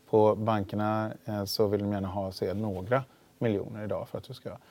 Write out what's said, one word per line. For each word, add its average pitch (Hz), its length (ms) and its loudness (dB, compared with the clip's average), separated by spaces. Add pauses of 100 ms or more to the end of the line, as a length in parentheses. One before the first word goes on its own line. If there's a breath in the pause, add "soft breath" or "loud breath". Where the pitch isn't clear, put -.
På 107 260 8
bankerna, 107 760 0 (140)
eh, 104 200 -2
så 107 220 2
vill 101 140 2
de 101 120 0
gärna 98 140 -2
ha, 95 240 -4
se 95 220 -4
några 107 500 -2 (360 soft breath)
miljoner 107 440 -2
idag 98 260 -6
för - 80 -8
att 113 60 -10
du 131 100 -16
ska - 240 -12 (120 soft breath)